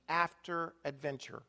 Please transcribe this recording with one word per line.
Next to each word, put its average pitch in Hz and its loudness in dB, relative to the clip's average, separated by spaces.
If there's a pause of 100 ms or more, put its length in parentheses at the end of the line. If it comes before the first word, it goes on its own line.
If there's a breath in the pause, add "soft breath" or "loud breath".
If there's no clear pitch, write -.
after 170 0 (100)
adventure. 139 -4